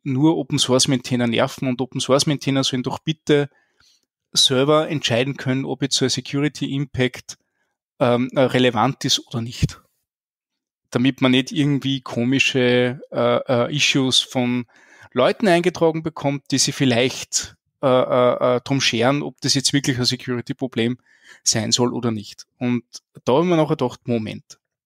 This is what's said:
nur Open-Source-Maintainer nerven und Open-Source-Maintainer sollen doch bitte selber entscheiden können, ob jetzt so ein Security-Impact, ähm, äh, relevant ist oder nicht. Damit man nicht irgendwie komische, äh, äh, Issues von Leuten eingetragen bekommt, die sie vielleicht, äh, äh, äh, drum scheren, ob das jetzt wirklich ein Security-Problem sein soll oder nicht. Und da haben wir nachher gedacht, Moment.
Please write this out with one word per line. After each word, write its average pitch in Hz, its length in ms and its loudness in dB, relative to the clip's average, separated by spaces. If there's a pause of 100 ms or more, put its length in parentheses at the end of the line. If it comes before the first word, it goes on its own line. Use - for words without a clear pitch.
nur 151 340 2
Open-Source-Maintainer 127 920 0
nerven 120 400 -2
und 123 140 -4
Open-Source-Maintainer 135 840 0
sollen 127 200 -2
doch - 160 -6
bitte 147 500 0 (840)
selber 147 560 4
entscheiden 135 480 -2
können, 135 280 -2
ob 135 160 -6
jetzt 139 140 -2
so 135 100 0
ein 123 40 2
Security-Impact, 135 1300 -4 (640)
ähm, 123 340 2
äh, 143 80 2
relevant 127 640 2
ist - 220 -2
oder 117 140 -6
nicht. - 380 -4 (1120)
Damit 131 320 0
man 127 120 4
nicht 127 180 0
irgendwie 135 500 0
komische, 123 1000 0 (120)
äh, 120 560 0
äh, 151 80 -6
Issues 135 460 0
von 123 440 -2 (480)
Leuten 175 340 2
eingetragen 170 540 2
bekommt, 143 500 -4
die 135 60 0
sie 139 140 0
vielleicht, - 840 0 (260)
äh, 139 40 2
äh, 127 680 2
äh, 120 60 -2
drum 139 180 -2
scheren, 127 420 0
ob 143 200 -10
das 131 120 0
jetzt 139 200 0
wirklich 139 260 0
ein 123 60 0
Security-Problem 120 920 -4 (460)
sein 113 300 0
soll 123 200 2
oder 120 180 -2
nicht. - 360 -10 (100)
Und 123 260 -2 (420)
da 120 80 2
haben 175 160 2
wir 170 80 2
nachher 156 180 0
gedacht, - 320 -6
Moment. 110 500 -6 (280)